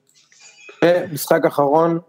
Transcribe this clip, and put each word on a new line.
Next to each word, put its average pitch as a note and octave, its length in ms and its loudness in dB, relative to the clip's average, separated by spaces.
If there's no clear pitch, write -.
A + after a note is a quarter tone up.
ומשחק F3 640 0
אחרון. D#3+ 600 0